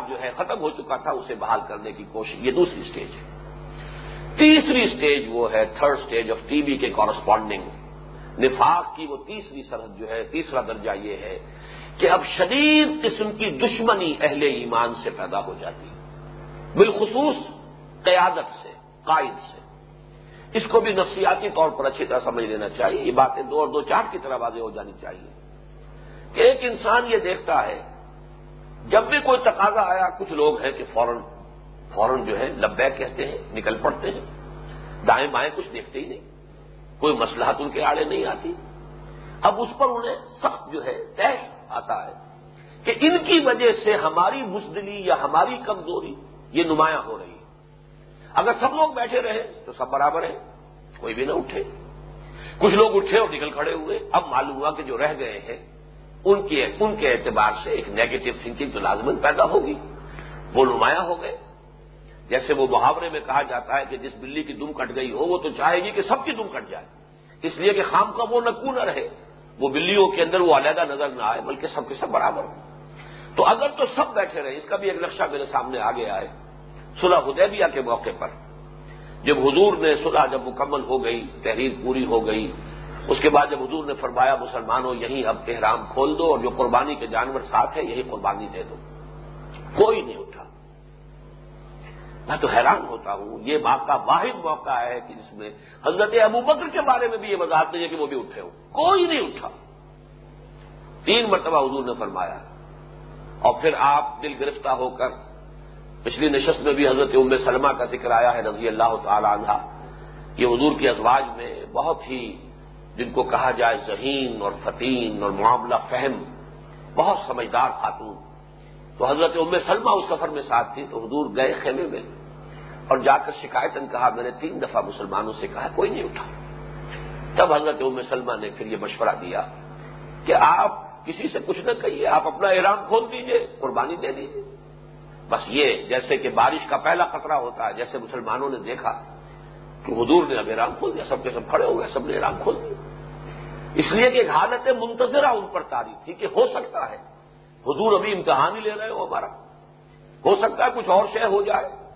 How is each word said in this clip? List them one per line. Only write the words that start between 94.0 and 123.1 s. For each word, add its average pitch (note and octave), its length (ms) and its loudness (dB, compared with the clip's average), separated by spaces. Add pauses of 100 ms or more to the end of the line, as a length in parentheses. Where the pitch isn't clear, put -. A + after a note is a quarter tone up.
واحد F3 380 2
موقع D3+ 260 -4
ہے B2 380 -4
کہ A#2 60 -18
جس - 180 -20
میں G#2+ 180 -12 (360)
حضرت G#3 280 2 (100)
ابو A3+ 160 4
بکر D4+ 320 2
کے F4 80 0
بارے B3 280 2
میں A3+ 100 -4
بھی G#3 100 -8
یہ G3 120 0
وضاحت D#3+ 320 2
نہیں E3+ 100 -4
ہے E3 60 -2
کہ D#3+ 80 -6
وہ D3+ 100 -2
بھی C3+ 120 -4
اٹھے G#2+ 220 -10
ہوں، F2 100 -14
کوئی F4 560 2
نہیں D#4 140 0
اٹھا۔ - 280 -6 (1600)
تین A3 260 4
مرتبہ E3 360 2
حضور C3 180 -2
نے B2 140 -4
فرمایا F#2+ 400 -6 (1040)
اور A#2+ 180 6
پھر D#3+ 180 6
آپ C#3+ 440 2
دل D3 180 -6
گرفتہ C#3 280 -4
ہو B2+ 220 0
کر، B2 180 -2 (960)
پچھلی C3+ 260 0
نشست C#3+ 320 2
میں C#3+ 120 2
بھی C#3 160 4
حضرت C3 260 4
ام C3 300 8
سلمہ C3 240 4
کا B2+ 160 0
ذکر A#2+ 260 -4
آیا A#2+ 240 6
ہے A#2 80 -2
رضی G#2+ 260 -2
اللہ A2 360 2
تعالی G#2 220 2
عنہا، G#2 540 0 (560)
یہ A#2+ 100 4
حضور C3+ 320 4
کی C3 100 4
ازواج A#2+ 360 4 (120)
میں A2 360 -10
بہت D3 380 -2
ہی، A#2+ 260 -8 (600)
جن A#2+ 140 -4
کو B2+ 120 0
کہا B2+ 280 2
جائے، A#2 260 2 (100)
ذہین A#2+ 560 -4
اور G2+ 100 -2 (120)
فتین A#2 580 -2
اور G2+ 80 0
معاملہ A#2 440 2 (140)
فہم، B2+ 360 -2 (680)
بہت F#3+ 320 2
سمجھدار B2 440 0
خاتون۔ - 460 -6 (800)
تو B2 80 2
حضرت E3 300 2
ام E3+ 300 2
سلمہ A3+ 240 2
اس G3 180 2
سفر E3 200 -2
میں C#3+ 140 -6
ساتھ A#2+ 320 0
تھی، C3+ 160 -10
تو - 80 -8
حضور A2+ 380 -4
گئے C3 160 4
خیمے C#3 300 -2
میں A#2+ 200 -6 (840)
اور C3+ 100 4
جا C3+ 200 6